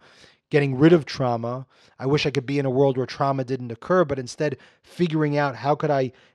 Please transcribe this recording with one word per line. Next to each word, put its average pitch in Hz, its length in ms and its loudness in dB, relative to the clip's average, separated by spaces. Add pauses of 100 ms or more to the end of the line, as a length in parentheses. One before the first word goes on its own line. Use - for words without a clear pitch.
(500)
getting 139 280 2
rid 160 140 8
of 160 120 4
trauma. 120 640 -4 (320)
I 127 80 -6
wish 147 180 0
I 151 60 0
could 127 160 -4
be 143 140 -2
in 139 60 -2
a 131 40 -2
world 135 260 2
where 127 80 -2
trauma 135 380 -2
didn't 123 300 -8
occur, 180 320 0
but 135 160 -6
instead 135 360 -6 (280)
figuring 156 520 -2
out 143 200 0
how 135 180 0
could 147 160 -2
I 135 220 0 (220)